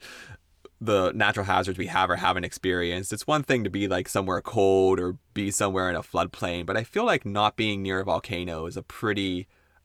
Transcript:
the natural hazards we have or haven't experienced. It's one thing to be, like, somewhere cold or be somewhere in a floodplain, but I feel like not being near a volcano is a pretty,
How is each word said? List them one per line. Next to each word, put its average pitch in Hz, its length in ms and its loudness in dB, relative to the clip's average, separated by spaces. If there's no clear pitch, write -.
the 101 340 2
natural 104 340 0
hazards 92 320 2
we 92 80 -4
have 92 240 2
or 87 60 2
haven't 90 280 2
experienced. 90 680 -2
It's - 120 -10
one 151 160 2
thing 123 220 0
to 95 60 -2
be, 101 180 -2
like, 90 220 -2
somewhere 92 320 -2
cold 95 580 6
or 90 160 -2
be 101 180 -2
somewhere 95 380 0
in 87 80 0
a 87 60 -4
floodplain, 87 640 -4
but 95 100 -2
I 117 80 -2
feel 220 220 -2
like 180 180 0
not 104 320 0
being 104 260 -2
near 95 180 0
a 95 40 -4
volcano 87 600 -4
is 82 100 -10
a - 60 -8
pretty, 98 680 -4